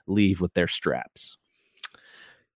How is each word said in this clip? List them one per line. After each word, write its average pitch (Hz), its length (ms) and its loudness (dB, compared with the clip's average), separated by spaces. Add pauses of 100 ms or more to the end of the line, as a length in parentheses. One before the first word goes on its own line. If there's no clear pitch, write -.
leave 95 340 2
with 90 120 -2
their 87 140 2
straps. - 720 -6 (1160)